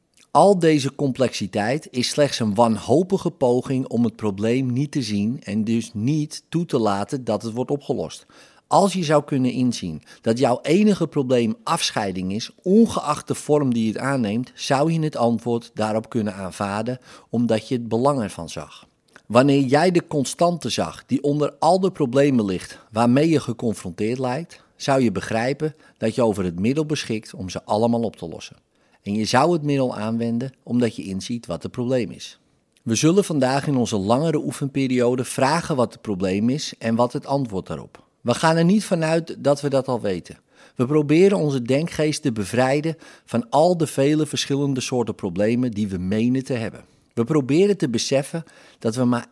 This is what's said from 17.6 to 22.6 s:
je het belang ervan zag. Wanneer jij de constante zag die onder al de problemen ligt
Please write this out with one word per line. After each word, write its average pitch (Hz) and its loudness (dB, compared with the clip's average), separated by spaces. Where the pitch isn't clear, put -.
je 135 -2
het 117 -4
belang 127 2
ervan 85 -8
zag. - -14
Wanneer 139 4
jij 143 2
de 170 0
constante 156 -2
zag 85 -4
die - -2
onder 147 0
al 175 4
de 190 2
problemen 135 2
ligt 92 -4